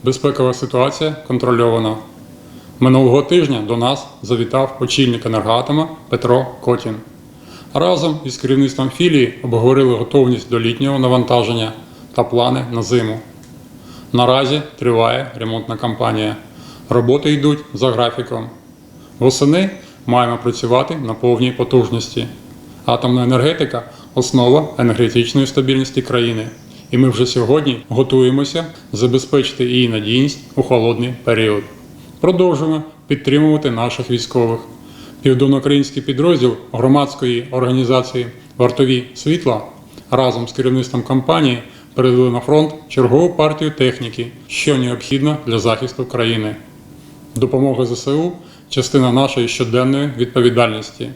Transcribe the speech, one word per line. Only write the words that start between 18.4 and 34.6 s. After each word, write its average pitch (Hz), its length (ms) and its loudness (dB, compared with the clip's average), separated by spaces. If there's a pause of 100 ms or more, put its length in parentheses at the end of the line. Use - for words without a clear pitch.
Восени 147 520 2 (360)
маємо 120 360 2
працювати 123 540 0 (100)
на 113 80 -6
повній 123 380 0
потужності. 117 720 -2 (580)
Атомна 123 400 0
енергетика — 127 580 0 (320)
основа 131 540 2 (100)
енергетичної 120 680 2
стабільності 131 560 -2
країни. 117 460 -2 (420)
І 117 80 0
ми 131 100 4
вже 120 180 0
сьогодні 123 640 0
готуємося 131 760 2 (280)
забезпечити 127 720 0
її 123 240 0
надійність 113 500 0 (160)
у 135 80 0
холодний 120 520 0 (100)
період. 110 380 0 (580)
Продовжуємо 160 600 2 (240)
підтримувати 147 640 2
наших 120 400 -4
військових. 117 500 0 (600)